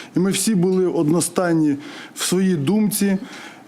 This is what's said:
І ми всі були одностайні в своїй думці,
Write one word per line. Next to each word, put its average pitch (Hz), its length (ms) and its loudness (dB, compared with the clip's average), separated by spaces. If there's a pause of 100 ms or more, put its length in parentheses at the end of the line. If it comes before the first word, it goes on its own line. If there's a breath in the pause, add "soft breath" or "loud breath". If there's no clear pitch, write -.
(160 loud breath)
І 160 40 0
ми 190 120 2
всі 208 240 0
були 185 320 2
одностайні 165 880 2 (400 loud breath)
в - 80 -8
своїй 185 320 2
думці, 196 600 0 (500 loud breath)